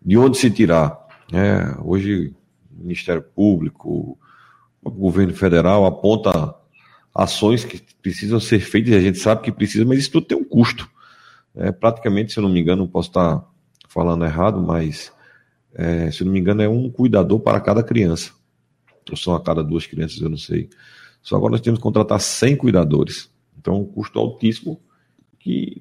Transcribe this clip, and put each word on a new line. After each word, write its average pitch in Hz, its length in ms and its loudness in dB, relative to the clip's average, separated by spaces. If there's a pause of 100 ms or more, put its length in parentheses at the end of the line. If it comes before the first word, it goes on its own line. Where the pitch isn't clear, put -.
de 92 140 4
onde 127 220 6
se 123 100 4
tirar, 82 480 2 (340)
né? 95 520 0
Hoje, 92 500 -4 (420)
o 85 60 -20
Ministério 87 400 -6
Público, - 960 -2 (640)
o - 60 -8
governo 92 460 0
federal 92 500 4
aponta 104 680 0 (580)
ações 110 500 0
que - 160 -14 (220)
precisam 104 380 -2
ser 104 220 2
feitas, 113 320 2
e - 20 8
a 92 60 6
gente 92 180 2
sabe 110 240 2
que - 80 -4
precisa, 107 340 0
mas 131 140 2
isso 139 140 -6
tudo 160 120 2
tem - 120 -2
um - 60 -2
custo. - 460 0 (640)
É, 95 160 -4
praticamente, 110 600 -2
se 113 60 -6
eu - 40 0
não 98 60 2
me 90 100 2
engano, 90 280 0
posso 87 220 -4
estar 85 360 0 (420)
falando 85 380 -2
errado, 90 340 0
mas, 82 540 -4 (640)
é, 85 340 -4
se 78 140 -8
eu - 20 -2
não 95 80 -2
me 98 60 0
engano, 104 240 0
é 104 40 2
um 123 220 -2
cuidador 107 500 2
para 107 220 2
cada 107 220 2
criança. 98 480 0 (760)
Ou - 80 -12
são 87 200 -2
a 85 40 -2
cada 82 240 -2
duas 80 220 -4
crianças, - 340 -10
eu 80 100 -4
não 78 80 -6
sei. 80 300 -6 (540)
Só - 140 -6
agora 110 160 0
nós 110 100 -2
temos 113 160 0
que - 60 -8
contratar 107 360 2
cem 131 360 0
cuidadores. 82 720 0 (300)
Então, 95 220 -2
um 98 40 -6
custo - 320 -10
altíssimo 113 640 -4 (560)
que - 440 -6